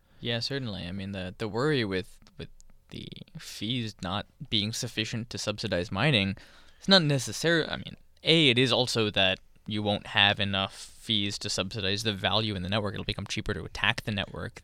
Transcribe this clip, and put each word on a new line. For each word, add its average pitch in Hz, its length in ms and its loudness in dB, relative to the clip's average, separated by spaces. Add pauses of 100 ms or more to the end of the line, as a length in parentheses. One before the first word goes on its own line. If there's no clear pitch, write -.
(180)
Yeah, 117 220 -4
certainly. 113 480 -6
I - 20 -8
mean, 98 220 -6
the, 92 260 -6
the 113 80 -4
worry 123 380 2
with, 95 340 -2 (200)
with 80 100 -10 (420)
the - 160 -12 (320)
fees 113 640 -6
not 95 240 -4 (240)
being 107 220 0
sufficient 113 580 -4
to 101 80 -8
subsidize 92 540 -2
mining, 98 440 2 (440)
it's - 80 -6
not 190 160 8
necessarily, 147 640 0
I - 60 -4
mean, - 200 -10 (280)
A, 160 240 8
it 117 100 6
is 127 140 6
also 113 380 2
that 95 280 4 (280)
you 104 160 -2
won't 104 260 0
have 101 320 6
enough 98 340 -2 (260)
fees 101 380 -2
to 104 100 -6
subsidize 101 540 -2
the 110 100 0
value 101 440 0
in 90 80 -4
the 85 40 -4
network. 104 260 0
It'll 98 100 -8
become 101 240 -4
cheaper 107 260 -4
to 85 100 -8
attack - 380 0
the - 100 -4
network 98 520 -6